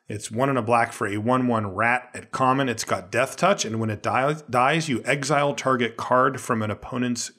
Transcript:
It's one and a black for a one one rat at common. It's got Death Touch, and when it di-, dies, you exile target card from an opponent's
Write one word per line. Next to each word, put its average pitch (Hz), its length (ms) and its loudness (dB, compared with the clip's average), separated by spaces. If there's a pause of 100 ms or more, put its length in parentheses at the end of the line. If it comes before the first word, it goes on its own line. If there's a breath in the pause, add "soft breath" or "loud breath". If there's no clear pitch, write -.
It's 107 240 -10
one 127 160 0
and 135 100 0
a 117 40 0
black 117 300 2
for - 140 -4
a 101 120 -4
one 127 280 2
one 110 300 0
rat 117 360 0
at - 200 -16
common. 131 360 2
It's 110 140 -4
got 92 300 -4
Death 123 240 0
Touch, 196 280 2
and 113 140 -4
when 113 120 -2
it 104 120 -6
di-, 127 320 0 (160)
dies, 143 380 2
you 117 160 0
exile 143 500 0
target 120 420 0
card 127 440 2
from 113 200 -2
an 107 120 -2
opponent's 123 680 -4